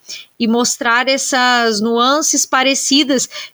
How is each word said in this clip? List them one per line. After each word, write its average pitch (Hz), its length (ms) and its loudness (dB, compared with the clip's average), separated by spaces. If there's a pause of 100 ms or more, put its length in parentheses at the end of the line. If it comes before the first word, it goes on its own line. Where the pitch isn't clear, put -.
(400)
E 233 80 0
mostrar 240 600 0
essas 247 720 0
nuances 254 640 0
parecidas, 269 840 0 (260)